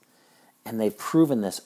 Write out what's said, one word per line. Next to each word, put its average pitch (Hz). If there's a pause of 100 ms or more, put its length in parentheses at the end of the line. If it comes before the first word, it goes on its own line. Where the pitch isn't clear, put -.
(640)
And 113
they've 107
proven 147
this 95